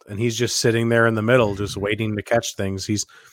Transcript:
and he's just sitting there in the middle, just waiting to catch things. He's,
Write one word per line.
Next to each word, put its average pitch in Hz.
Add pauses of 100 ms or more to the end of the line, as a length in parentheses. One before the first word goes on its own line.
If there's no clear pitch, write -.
and 101
he's 117
just 113
sitting 117
there 117
in 113
the 110
middle, 110
just 98
waiting 104
to 101
catch -
things. 98
He's, 104 (280)